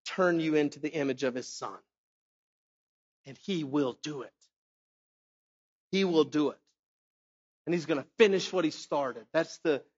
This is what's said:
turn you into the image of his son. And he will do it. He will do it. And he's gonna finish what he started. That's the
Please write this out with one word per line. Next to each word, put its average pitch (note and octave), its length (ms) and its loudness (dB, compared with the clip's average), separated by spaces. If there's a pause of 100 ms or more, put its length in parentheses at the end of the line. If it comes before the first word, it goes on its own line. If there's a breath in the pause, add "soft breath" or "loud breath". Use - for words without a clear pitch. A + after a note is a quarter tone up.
turn F3 340 2
you D#3 160 2
into D3 240 0
the C#3 140 -6
image C#3 300 -2
of B2+ 100 0
his B2 160 -8
son. G2+ 280 -10 (1500)
And C3+ 120 -18
he E3+ 280 -4
will C3+ 360 0
do D3 200 -8
it. G#2 120 -14 (1600)
He F#3+ 140 2
will E3 180 4
do C#3+ 280 0
it. - 80 -12 (1040)
And E3 100 -2
he's D#3+ 100 -4
gonna D3 200 -2 (120)
finish G3 360 6
what F3+ 120 2
he D#3 60 0
started. B2+ 640 -4
That's D#3+ 260 0
the D3 240 0 (140)